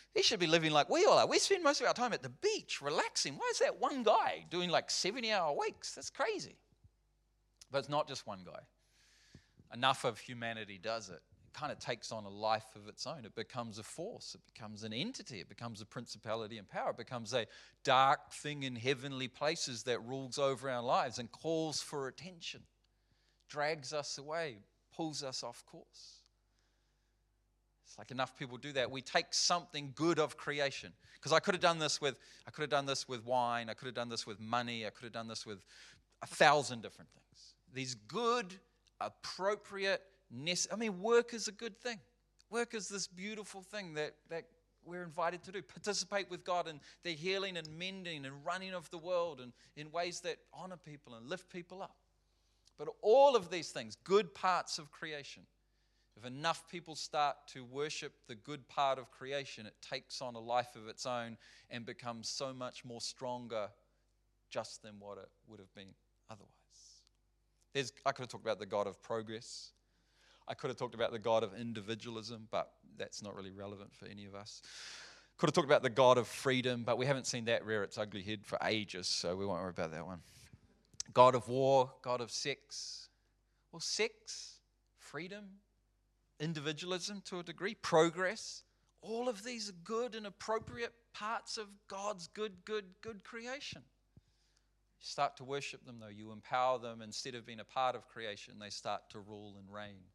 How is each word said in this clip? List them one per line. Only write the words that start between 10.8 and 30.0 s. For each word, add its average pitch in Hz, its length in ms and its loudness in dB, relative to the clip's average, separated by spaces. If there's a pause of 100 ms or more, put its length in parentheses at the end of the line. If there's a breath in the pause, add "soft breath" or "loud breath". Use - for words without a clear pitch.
it. 82 120 -14 (240)
It - 100 -20
kinda 139 200 -6
takes - 340 -6
on 110 140 -6
a 101 40 -12
life 107 460 0
of 104 140 -16
its - 180 -10
own. 139 180 -8
It 95 120 -16
becomes 113 420 -6
a 107 60 -10
force. - 500 -10
It - 180 -20
becomes 107 300 -12
an 110 100 -6
entity. 147 460 -4
It 80 100 -12
becomes 117 320 -10
a - 60 -12
principality 113 720 -6
and 95 100 -16
power. 202 220 -4
It 117 60 -4
becomes 117 360 -6
a 117 140 2 (380 loud breath)
dark 135 480 6
thing 147 320 -6
in 127 100 -4
heavenly 127 540 0
places 147 560 -2
that 117 160 2
rules 131 380 -6
over 139 300 2
our 123 140 -2
lives 135 380 2
and 120 100 -8
calls 160 500 -2
for 139 280 -4
attention, 165 560 -12 (840)
drags 147 440 0
us 147 260 -4
away, 147 400 -4 (320)
pulls 151 320 -4
us 131 220 -6
off 120 220 -10
course. - 500 -20 (1700)
It's - 140 -20
like 107 140 -14
enough 127 240 -2
people 127 200 -8
do 139 180 -10
that. 123 140 4
We 131 140 -6
take - 320 2
something 160 640 0
good 160 240 4